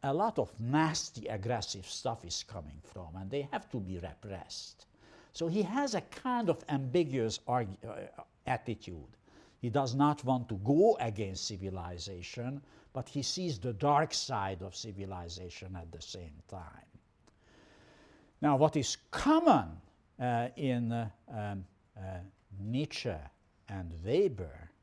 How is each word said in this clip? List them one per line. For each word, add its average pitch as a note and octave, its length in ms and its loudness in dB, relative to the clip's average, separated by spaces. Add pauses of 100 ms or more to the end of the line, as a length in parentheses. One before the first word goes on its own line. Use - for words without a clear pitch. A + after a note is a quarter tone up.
a C#3 100 2
lot G#3 240 2
of A#2+ 220 2
nasty, D3 680 2
aggressive G#2 600 -4
stuff - 360 -4
is E2+ 200 -6
coming D2+ 400 -12
from, E2+ 320 -14
and F#2+ 160 -8
they C#3 200 -2
have - 200 -6
to C3 80 -2
be F#2 180 -6
repressed. - 880 -12 (460)
So E3 160 -2
he G3 160 4
has A#3 320 0
a E3+ 60 0
kind A#3+ 480 0
of - 200 2
ambiguous C3+ 800 2
arg-, A#2 400 0
uh, G2+ 340 -12 (240)
attitude. G#2+ 720 -4 (420)
He B2 100 -2
does B2+ 260 2
not C#3+ 280 4
want B2 260 2
to A2 60 -2
go D3 440 8
against G#2 480 -2
civilization, F#2+ 1120 -6 (320)
but B2+ 160 -6
he C#3 140 -2
sees E3+ 340 -2
the A#2 160 -2
dark C#3+ 400 4
side G2 480 -2
of F#2 140 -10
civilization F#2 1000 -10
at E2 160 -10
the E2 100 -14
same D#2+ 340 -12 (120)
time. D#2 420 -14 (1500)
Now, D3 160 6
what D3+ 180 6
is C#3 220 0 (140)
common, A3 680 6 (380)
uh, A#2+ 360 2
in, A#2+ 360 0
uh, A#2 180 -2 (240)
um, G2+ 320 -6 (320)
uh, F#2 220 -8 (400)
Nietzsche A#2+ 540 -2 (560)
and F#2 220 -6 (140)
Weber G2 640 0 (140)